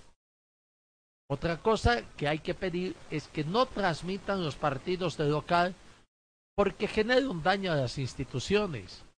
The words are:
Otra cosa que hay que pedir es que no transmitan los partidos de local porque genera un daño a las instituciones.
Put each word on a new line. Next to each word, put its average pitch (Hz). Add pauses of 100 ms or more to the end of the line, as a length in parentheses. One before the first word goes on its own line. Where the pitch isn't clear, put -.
(1300)
Otra 160
cosa 226 (120)
que 147
hay 156
que 175
pedir 180 (140)
es 156
que 156
no 214
transmitan 190
los 143
partidos 170
de 151
local 175 (840)
porque 196
genera 254
un 175
daño 190
a 151
las 127
instituciones. 139 (180)